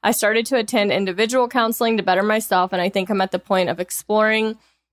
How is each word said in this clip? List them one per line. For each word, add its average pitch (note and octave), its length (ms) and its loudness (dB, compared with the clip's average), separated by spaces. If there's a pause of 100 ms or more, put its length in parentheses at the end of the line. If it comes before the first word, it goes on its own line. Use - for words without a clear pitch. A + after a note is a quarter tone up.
I A3 80 2
started A3 360 0
to C4+ 100 -2
attend G#3+ 340 0
individual G#3 560 0
counseling A#3 500 0
to G3 60 -2
better F#3 220 2
myself, G#3+ 480 0
and F3+ 100 -2
I F3+ 60 0
think G3 220 -2
I'm G3+ 100 0
at F#3+ 100 0
the F3+ 80 -2
point F#3 320 0
of E3+ 80 -4
exploring G#3+ 800 0 (340)